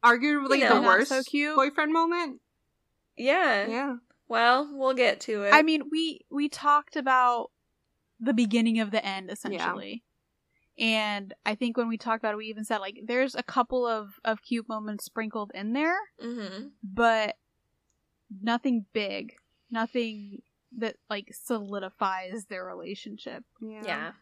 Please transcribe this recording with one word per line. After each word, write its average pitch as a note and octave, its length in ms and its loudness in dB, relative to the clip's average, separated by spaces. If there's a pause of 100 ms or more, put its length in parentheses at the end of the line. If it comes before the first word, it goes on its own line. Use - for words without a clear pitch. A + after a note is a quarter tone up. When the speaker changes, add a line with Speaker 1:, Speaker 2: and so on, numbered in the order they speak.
Speaker 1:
Arguably C4+ 540 4
Speaker 2:
you - 20 4
Speaker 1:
the B3+ 100 4
Speaker 2:
know, A3+ 120 8
Speaker 3:
Not - 20 0
Speaker 1:
worst A#3 260 6
Speaker 3:
so C4 140 0
cute. D4 320 0
Speaker 1:
boyfriend D4+ 380 2
moment? E4 480 0 (720)
Speaker 2:
Yeah. B3+ 520 2
Speaker 1:
Yeah. B3 280 -2 (320)
Speaker 2:
Well, A#3+ 440 4
we'll C4 240 0
get B3 260 2
to G#3 220 -4
it. G3+ 100 6
Speaker 3:
I D4+ 80 10
mean, D#4 300 2
we, D#4 380 -2
we C#4+ 200 -2
talked D4 460 0
about B3+ 560 2 (680)
the A#3 140 0
beginning A3+ 460 2
of G#3 120 -2
the G#3+ 140 0
end, F#3+ 220 -6
Speaker 1:
Yeah. F#3 60 -8
Speaker 3:
essentially. G3 720 -6 (760)
And G#3+ 540 -2 (120)
I G#3+ 100 0
think A#3 220 -2
when A#3 100 0
we A3+ 100 -4
talked A3 260 -2
about G#3+ 100 0
it, G#3 40 -4
we A3 100 -10
even A3 180 -10
said, G#3+ 140 -2
like, G3 260 -8
there's B3+ 300 0
a - 80 -4
couple B3 420 0
of, G#3+ 400 -4
of A3 160 -2
cute A#3 260 -4
moments G#3+ 380 -8
sprinkled G#3+ 480 -8
in G#3+ 200 -6
there, D#4+ 240 0 (240)
Speaker 2:
Mm-hmm. A#3 460 -10 (160)
Speaker 3:
but A3 520 0 (1080)
nothing A#3 500 0
big. G3+ 440 -4 (340)
Nothing A3+ 720 -4 (360)
that, - 180 -4 (140)
like, - 220 -6
solidifies G3 1120 -6
their F#3 200 -10
relationship. G3+ 800 -12 (180)
Speaker 1:
Yeah. A3 240 -14
Speaker 2:
Yeah. E3 260 -6 (100)